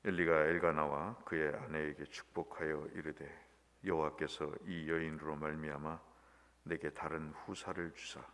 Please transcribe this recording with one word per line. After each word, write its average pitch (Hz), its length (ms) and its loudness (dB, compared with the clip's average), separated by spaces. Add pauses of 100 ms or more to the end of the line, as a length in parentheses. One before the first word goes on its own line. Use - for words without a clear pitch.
엘리가 82 420 8
엘가나와 80 760 4
그의 78 320 2
아내에게 78 500 -4
축복하여 - 880 -4
이르되, 76 320 -6 (600)
"여호와께서 78 680 0 (120)
이 82 240 -4
여인으로 78 480 0
말미암아 78 640 -4 (640)
내게 78 260 -2
다른 78 420 -4 (140)
후사를 87 480 -6
주사 - 280 -10 (120)